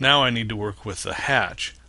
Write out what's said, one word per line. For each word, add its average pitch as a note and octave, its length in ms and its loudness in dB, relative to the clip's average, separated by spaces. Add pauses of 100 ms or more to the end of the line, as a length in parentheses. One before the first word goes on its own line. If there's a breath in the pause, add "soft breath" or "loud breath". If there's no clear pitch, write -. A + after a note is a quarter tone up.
Now C#3 240 6
I B2 60 4
need A2+ 180 -2
to A2 80 -6
work G#2 280 -6
with F#2+ 180 -6
the F#2 120 -4
hatch. - 640 -2 (120)